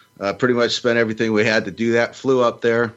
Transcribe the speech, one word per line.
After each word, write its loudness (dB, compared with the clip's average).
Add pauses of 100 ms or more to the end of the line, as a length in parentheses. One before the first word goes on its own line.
(200)
uh, -2
pretty 0
much 0
spent 0
everything -2
we 2
had 0
to -10
do -2
that, 0
flew 0
up 0
there 0